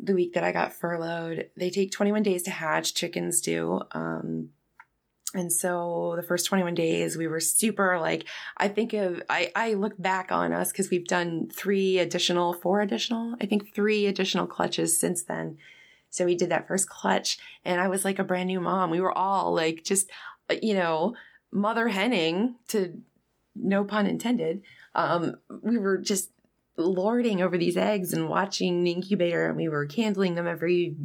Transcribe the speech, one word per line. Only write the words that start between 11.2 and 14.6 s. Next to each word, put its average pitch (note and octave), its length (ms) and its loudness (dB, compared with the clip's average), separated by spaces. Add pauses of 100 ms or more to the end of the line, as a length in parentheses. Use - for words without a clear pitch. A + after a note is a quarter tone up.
three F#3+ 480 2
additional, F3 540 2
four F3+ 300 2
additional, A#3 580 -2
I G#3 60 0
think G3+ 280 0
three G#3 300 2
additional F#3+ 420 0
clutches E3+ 540 0